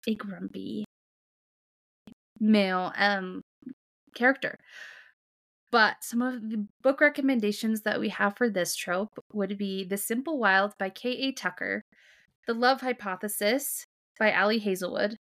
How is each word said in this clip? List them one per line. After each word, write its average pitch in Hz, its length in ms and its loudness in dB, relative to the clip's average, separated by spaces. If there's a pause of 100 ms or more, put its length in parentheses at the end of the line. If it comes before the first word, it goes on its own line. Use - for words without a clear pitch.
a 220 80 0
grumpy 196 680 -10 (1500)
male, 190 560 2
um, 190 460 0 (720)
character. - 440 0 (1120)
But 220 320 4
some 233 180 -2
of 254 280 -4
the 214 160 -2 (180)
book 269 180 4
recommendations 226 800 2
that - 180 -2
we 208 100 -2
have 202 280 0
for 240 120 2
this 180 260 -2
trope 185 420 -4 (160)
would 202 240 -2
be 196 260 -4
The 190 140 -4
Simple 269 420 -4
Wild 202 380 4
by 190 120 -4
K 240 220 -6
A 269 200 -4
Tucker, 196 500 -4 (680)
The 233 60 -2
Love 247 280 2
Hypothesis 214 1040 -2 (360)
by 214 140 4
Ali 214 260 4
Hazelwood 202 680 -2